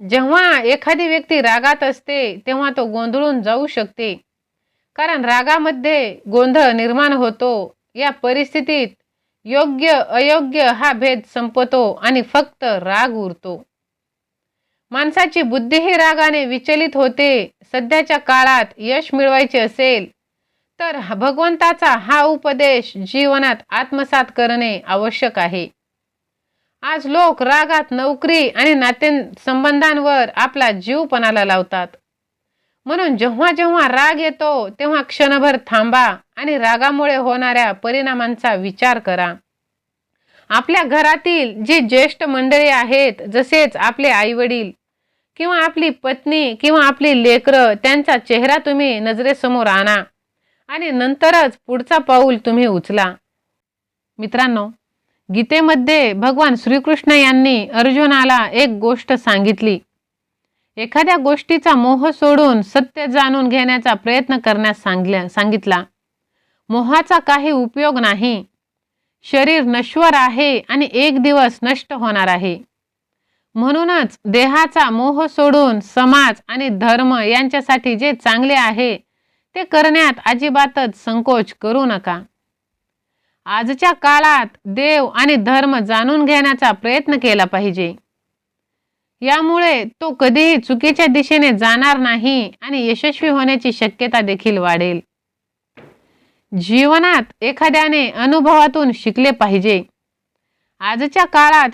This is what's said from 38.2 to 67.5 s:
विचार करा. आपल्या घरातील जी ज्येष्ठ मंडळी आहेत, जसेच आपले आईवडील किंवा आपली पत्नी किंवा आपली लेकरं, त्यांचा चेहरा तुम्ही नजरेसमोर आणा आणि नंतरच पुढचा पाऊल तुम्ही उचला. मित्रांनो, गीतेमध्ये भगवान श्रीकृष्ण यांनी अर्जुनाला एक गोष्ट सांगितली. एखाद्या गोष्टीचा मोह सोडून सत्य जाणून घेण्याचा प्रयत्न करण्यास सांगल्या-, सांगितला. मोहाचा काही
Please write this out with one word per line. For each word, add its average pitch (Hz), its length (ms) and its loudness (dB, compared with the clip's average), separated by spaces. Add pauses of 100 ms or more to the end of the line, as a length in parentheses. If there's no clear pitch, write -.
विचार 202 460 -2
करा. 180 340 -4 (1160)
आपल्या 320 340 0
घरातील 302 800 0
जी 311 160 2
ज्येष्ठ 254 440 0
मंडळी 285 440 2
आहेत, 262 460 2 (200)
जसेच 269 420 0
आपले 233 340 0
आईवडील 233 600 -2 (680)
किंवा 339 260 -2
आपली 320 260 -2
पत्नी 262 720 -4
किंवा 302 240 2
आपली 277 380 0
लेकरं, 240 500 4 (100)
त्यांचा 277 340 0
चेहरा 247 400 0
तुम्ही 277 420 -2
नजरेसमोर 247 680 -2
आणा 196 360 0 (640)
आणि 320 240 -8
नंतरच 269 640 0 (100)
पुढचा 247 300 -2
पाऊल 254 480 2
तुम्ही 240 200 0
उचला. 190 480 -2 (1040)
मित्रांनो, 226 520 -2 (640)
गीतेमध्ये 294 800 2
भगवान 254 420 0
श्रीकृष्ण 277 560 0
यांनी 262 560 4
अर्जुनाला 254 840 2
एक 247 180 2
गोष्ट 226 440 -2
सांगितली. 208 640 0 (1000)
एखाद्या 302 380 0
गोष्टीचा 294 600 0
मोह 254 340 2
सोडून 285 520 2
सत्य 269 460 -4
जाणून 262 420 0
घेण्याचा 254 440 0
प्रयत्न 247 440 -2
करण्यास 214 460 -2
सांगल्या-, 185 440 -2
सांगितला. 202 560 -2 (840)
मोहाचा 294 500 0
काही 285 320 0